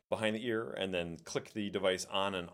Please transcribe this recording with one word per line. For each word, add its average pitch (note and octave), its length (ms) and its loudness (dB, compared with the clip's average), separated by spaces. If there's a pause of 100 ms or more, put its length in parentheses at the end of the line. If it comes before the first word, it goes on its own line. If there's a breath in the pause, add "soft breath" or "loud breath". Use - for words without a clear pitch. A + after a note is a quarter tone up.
behind A2 260 2
the A2 120 -2
ear A2+ 320 0
and F#2+ 160 -2
then E2+ 300 0
click - 280 -4
the G#2 160 0
device F#2 420 2
on G2 260 2
and F2 180 -2